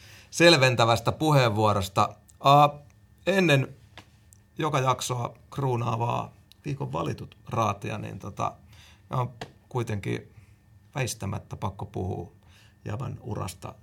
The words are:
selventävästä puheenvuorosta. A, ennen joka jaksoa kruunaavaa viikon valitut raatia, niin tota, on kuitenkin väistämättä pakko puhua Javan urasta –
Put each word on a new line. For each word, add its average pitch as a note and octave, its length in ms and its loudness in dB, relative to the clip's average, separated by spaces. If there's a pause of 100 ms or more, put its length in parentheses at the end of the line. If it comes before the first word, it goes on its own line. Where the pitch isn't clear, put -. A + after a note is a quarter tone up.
(320)
selventävästä B2+ 800 4
puheenvuorosta. G#2+ 1040 2 (240)
A, C#3+ 300 6 (580)
ennen E3 400 4 (920)
joka D3+ 220 -2
jaksoa B2+ 580 -2 (140)
kruunaavaa A#2 840 -4 (320)
viikon C#3 280 -8
valitut D#3 440 -8 (120)
raatia, A2 480 -2
niin G#2+ 220 -12
tota, G#2 360 -8 (540)
on B2+ 240 -4 (360)
kuitenkin A#2 640 -6 (640)
väistämättä G2 600 -8
pakko F#2+ 300 -8
puhua F#2+ 460 -8 (540)
Javan A2 360 -8
urasta – G#2 600 -10